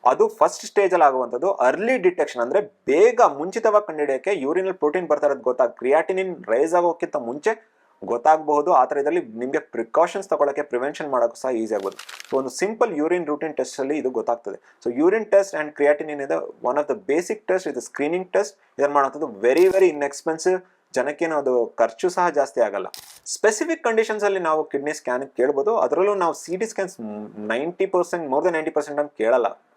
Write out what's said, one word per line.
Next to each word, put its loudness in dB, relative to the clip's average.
ಅದು 4
ಫಸ್ಟ್ 0
ಸ್ಟೇಜ್ 2
ಅಲ್ಲಿ 6
ಆಗುವಂತದ್ದು. 0
ಅರ್ಲಿ 0
ಡಿಟೆಕ್ಷನ್ 0
ಅಂದ್ರೆ 2
ಬೇಗ 2
ಮುಂಚಿತವಾಗಿ 2
ಕಂಡುಹಿಡಿಯಕ್ಕೆ -2
ಯೂರಿನ್ -2
ಅಲ್ಲಿ -4
ಪ್ರೋಟೀನ್ 0
ಬರ್ತಾ 2
ಇರೋದು 0
ಗೊತ್ತಾಗ, 2
ಕ್ರಿಯಾಟಿನಿನ್ 0
ರೈಸ್ 2
ಆಗೋಕ್ಕಿಂತ 0
ಮುಂಚೆ -4
ಗೊತ್ತಾಗಬಹುದು. 2
ಆ 6
ಥರ -4
ಇದ್ರಲ್ಲಿ 0
ನಿಮ್ಗೆ -4
ಪ್ರಿಕಾಷನ್ಸ್ -2
ತಗೊಳಕ್ಕೆ, 0
ಪ್ರಿವೆನ್ಷನ್ -6
ಮಾಡೋಕ್ಕೂ 0
ಸಹ -6
ಈಸಿ -2
ಆಗ್ಬೋದು. -6
So 0
ಒಂದು -4
ಸಿಂಪಲ್ -2
ಯೂರಿನ್ 0
ರೂಟೀನ್ -6
ಟೆಸ್ಟ್ -6
ಅಲ್ಲಿ -2
ಇದು -2
ಗೊತ್ತಾಗ್ತದೆ. -6
So -4
urine 2
test 2
and -6
creatinine 0
is -6
the -2
one 0
of -4
the -4
basic -2
test, 0
ಇದು -6
ಸ್ಕ್ರೀನಿಂಗ್ -4
ಟೆಸ್ಟ್. -2
ಇದನ್ನ 2
ಮಾಡೋಂಥದ್ದು 0
very, 4
very 4
inexpensive, -2
ಜನಕ್ಕೇನು -2
ಅದು 0
ಖರ್ಚು 0
ಸಹ 2
ಜಾಸ್ತಿ 0
ಆಗಲ್ಲ. 0
ಸ್ಪೆಸಿಫಿಕ್ 0
ಕಂಡೀಷನ್ಸ್ 0
ಅಲ್ಲಿ 2
ನಾವು 0
ಕಿಡ್ನಿ -4
ಸ್ಕ್ಯಾನ್ -4
ಕೇಳ್ಬೋದು. 2
ಅದರಲ್ಲೂ 2
ನಾವು 0
ಸಿ -8
ಟಿ -2
ಸ್ಕ್ಯಾನ್ಸ್ -8
ನೈಂಟಿ -2
ಪರ್ಸೆಂಟ್, -2
more 0
than 0
ನೈಂಟಿ -4
ಪರ್ಸೆಂಟ್ -4
ನಮ್ಗೆ -4
ಕೇಳಲ್ಲ. 0